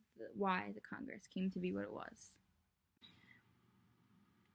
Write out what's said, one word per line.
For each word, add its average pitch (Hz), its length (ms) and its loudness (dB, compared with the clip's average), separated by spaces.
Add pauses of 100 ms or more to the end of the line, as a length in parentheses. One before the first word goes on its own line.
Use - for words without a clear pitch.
(160)
the, - 160 -6
why 196 440 4
the 208 40 -10
Congress - 440 -6 (100)
came 190 160 4
to 190 80 0
be 180 140 2
what 196 100 4
it 202 100 -2
was. - 440 -8 (2250)